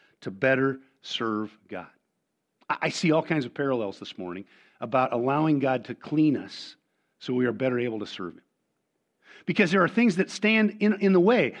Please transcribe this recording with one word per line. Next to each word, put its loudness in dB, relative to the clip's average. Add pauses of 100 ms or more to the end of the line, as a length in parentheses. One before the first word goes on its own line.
(220)
to -10
better 0 (220)
serve -4 (160)
God. -14 (800)
I, -4
I -2
see 0
all 2
kinds -2
of -12
parallels -4
this -16
morning -10 (340)
about 0
allowing 2
God 0
to -10
clean 0
us -14 (420)
so -6
we 2
are 2
better -2
able -4
to -8
serve -10
him. -20 (1040)
Because 2
there 4
are 4
things 2
that 0
stand 2
in, 2
in 4
the 6
way 4